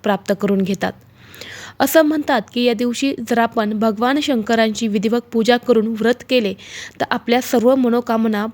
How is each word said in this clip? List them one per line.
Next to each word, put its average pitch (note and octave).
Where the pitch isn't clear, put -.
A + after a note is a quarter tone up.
प्राप्त G3+
करून G3
घेतात. F#3+
असं C#4
म्हणतात D4+
की A#3+
या A#3+
दिवशी A#3+
जर A#3
आपण A#3
भगवान A3+
शंकरांची A3+
विधिवत G#3+
पूजा A3+
करून A3+
व्रत A#3
केले G#3+
तर -
आपल्या A#3
सर्व B3
मनोकामना A3+